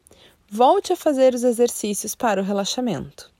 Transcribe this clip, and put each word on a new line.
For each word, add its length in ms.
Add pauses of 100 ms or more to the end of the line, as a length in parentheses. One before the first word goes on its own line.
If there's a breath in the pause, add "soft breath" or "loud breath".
(480 soft breath)
volte 460
a 20
fazer 380
os 100
exercícios 720
para 260
o 60
relaxamento. 960